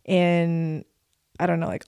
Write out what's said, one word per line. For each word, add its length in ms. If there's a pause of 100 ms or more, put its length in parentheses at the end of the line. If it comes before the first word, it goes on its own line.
in 800 (580)
I 60
don't 120
know, 80
like, 200